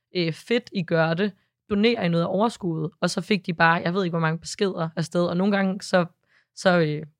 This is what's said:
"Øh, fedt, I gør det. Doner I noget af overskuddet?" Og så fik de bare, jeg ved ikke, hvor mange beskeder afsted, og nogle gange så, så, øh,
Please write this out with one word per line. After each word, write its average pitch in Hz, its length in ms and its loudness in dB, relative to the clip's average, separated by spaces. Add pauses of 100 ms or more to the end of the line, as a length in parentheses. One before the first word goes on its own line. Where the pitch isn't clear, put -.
(160)
"Øh, 165 180 0
fedt, 233 400 -2
I 185 100 -2
gør 165 300 0
det. 196 180 0 (380)
Doner 220 320 2
I 180 80 0
noget 170 140 2
af 170 60 -2
overskuddet?" 175 640 -2 (100)
Og 175 80 0
så - 120 -4
fik 196 240 -2
de 180 80 -4
bare, 165 280 4
jeg 175 120 -2
ved 196 100 0
ikke, 170 100 -2
hvor 170 60 -2
mange 160 200 0
beskeder 180 560 -4
afsted, 175 300 0
og 175 120 -2
nogle 202 200 2
gange 190 240 -2
så, 180 240 2 (500)
så, 175 240 4
øh, 151 240 0 (160)